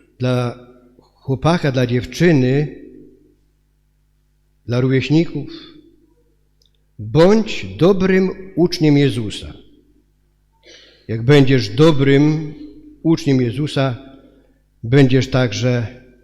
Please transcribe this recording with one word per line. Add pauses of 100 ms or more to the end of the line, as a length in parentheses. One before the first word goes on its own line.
(200)
dla (320)
chłopaka,
dla
dziewczyny, (1800)
dla
rówieśników, (1500)
bądź (120)
dobrym (260)
uczniem
Jezusa. (1500)
Jak
będziesz
dobrym (500)
uczniem
Jezusa, (840)
będziesz
także (180)